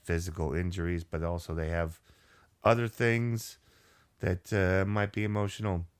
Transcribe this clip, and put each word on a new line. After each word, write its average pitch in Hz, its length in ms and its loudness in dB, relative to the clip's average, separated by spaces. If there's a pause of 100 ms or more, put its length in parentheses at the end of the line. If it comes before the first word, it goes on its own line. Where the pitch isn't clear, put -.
physical 85 500 -2
injuries, 87 500 -2
but 80 180 -6
also 85 320 -4
they 80 140 -2
have 82 320 -2 (640)
other 117 240 4
things 117 680 0 (640)
that, 92 320 -2
uh, 95 360 4
might 104 240 0
be 104 120 -2
emotional, 101 600 -2 (140)